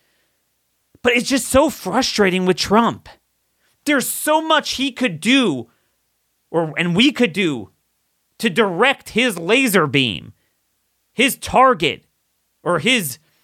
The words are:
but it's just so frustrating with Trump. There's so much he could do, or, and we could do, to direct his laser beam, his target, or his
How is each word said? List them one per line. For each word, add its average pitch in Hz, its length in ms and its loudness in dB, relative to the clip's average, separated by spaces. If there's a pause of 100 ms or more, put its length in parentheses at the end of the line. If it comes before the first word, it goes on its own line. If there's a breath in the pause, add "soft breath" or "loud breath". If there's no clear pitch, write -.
(1040)
but 240 100 2
it's 240 160 0
just 269 200 -2
so 285 220 4
frustrating 190 760 0
with 180 100 2
Trump. 202 520 0 (760)
There's 277 240 0
so 311 320 -2
much 311 320 0
he 269 180 -4
could 202 300 -4
do, 208 500 0 (800)
or, 160 260 -4
and 170 200 -2
we 254 160 4
could 226 200 -2
do, 151 380 -4 (680)
to 226 120 -2
direct 202 600 -2
his 226 280 0
laser 196 480 2
beam, 110 460 -2 (800)
his 254 240 0
target, 202 680 0 (600)
or 175 160 0
his 185 400 -2 (240)